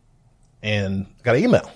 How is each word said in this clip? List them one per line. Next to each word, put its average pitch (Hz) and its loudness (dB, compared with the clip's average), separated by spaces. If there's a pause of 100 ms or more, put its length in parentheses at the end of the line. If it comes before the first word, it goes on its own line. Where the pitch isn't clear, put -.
(600)
and 98 -4 (160)
got 120 2
an 160 2
email. 233 2